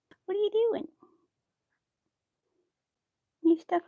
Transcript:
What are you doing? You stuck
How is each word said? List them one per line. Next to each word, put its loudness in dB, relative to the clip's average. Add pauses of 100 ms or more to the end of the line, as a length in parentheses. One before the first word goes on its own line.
(260)
What -6
are -2
you 0 (220)
doing? -6 (2500)
You 4
stuck -4